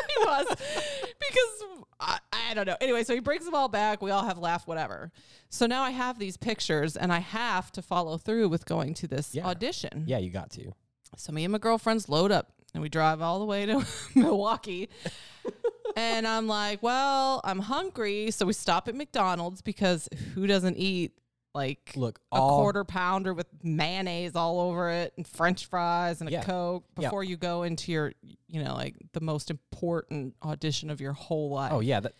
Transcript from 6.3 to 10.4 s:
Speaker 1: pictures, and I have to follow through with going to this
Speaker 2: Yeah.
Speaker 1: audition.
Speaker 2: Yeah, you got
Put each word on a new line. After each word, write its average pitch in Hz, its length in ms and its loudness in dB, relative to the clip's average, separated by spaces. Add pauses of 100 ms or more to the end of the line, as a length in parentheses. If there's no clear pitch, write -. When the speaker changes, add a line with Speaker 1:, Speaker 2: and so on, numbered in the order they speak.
Speaker 1:
pictures, 160 580 -2
and 180 160 0
I 170 60 4
have 208 540 -4
to 190 100 -10
follow 165 380 -2
through 220 300 2
with 165 160 0
going 160 280 -2
to 170 140 -6
this 156 260 -4
Speaker 2:
Yeah. 175 140 -4
Speaker 1:
audition. 180 580 -4
Speaker 2:
Yeah, 127 140 0
you 92 100 -2
got 90 220 -6